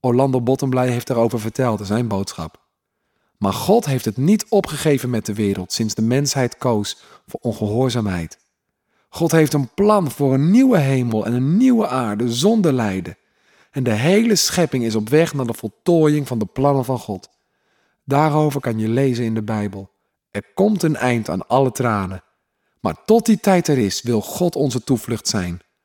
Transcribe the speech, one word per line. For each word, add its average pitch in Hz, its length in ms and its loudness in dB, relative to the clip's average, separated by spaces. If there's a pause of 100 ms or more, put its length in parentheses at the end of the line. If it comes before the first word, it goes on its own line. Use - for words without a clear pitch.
Orlando 131 400 2
Bottomblij 127 480 0
heeft 120 180 -4
daarover 117 340 0
verteld 110 400 -2
in 104 60 -10
zijn 113 220 -2
boodschap. 98 520 -8 (760)
Maar 98 140 0
God 214 320 2
heeft 131 200 -2
het 107 120 -4
niet 180 320 2
opgegeven 147 640 0
met 117 160 -4
de 107 80 -6
wereld 98 380 -2
sinds 110 220 -4
de 110 80 -2
mensheid 131 560 0
koos 107 440 -2 (240)
voor - 160 -14
ongehoorzaamheid. 107 960 -2 (720)
God 165 240 -2
heeft 156 200 4
een 143 220 -2
plan 202 360 2
voor 135 240 0
een 143 160 2
nieuwe 247 280 6
hemel 127 480 0
en 113 60 -2
een 135 240 0
nieuwe 220 320 4
aarde 120 440 -2
zonder 175 400 2
lijden. 95 440 -2 (540)
En 135 120 -6
de 123 100 0
hele 196 420 2
schepping 147 500 0
is 113 100 -2
op 107 140 -2
weg 156 260 2
naar 135 120 -2
de 117 80 -4
voltooiing 151 720 0
van 120 120 -4
de 107 80 -2
plannen 139 380 0
van 127 140 -4
God. 98 300 -10 (760)
Daarover 147 560 2
kan 117 180 -4
je 110 100 -2
lezen 123 360 0
in 113 100 -2
de 110 80 -4
Bijbel. 104 480 -6 (400)
Er 101 120 -6 (120)
komt 202 280 2
een 156 140 0
eind 120 320 0
aan 90 180 -4
alle 131 260 2
tranen. 101 500 -2 (580)
Maar 175 240 -6
tot 220 220 4
die 220 140 4
tijd 185 280 2
er 143 100 2
is, 101 240 -2
wil 120 180 0
God - 360 -4
onze 127 280 -2
toevlucht 120 440 -4
zijn, 87 320 -4 (240)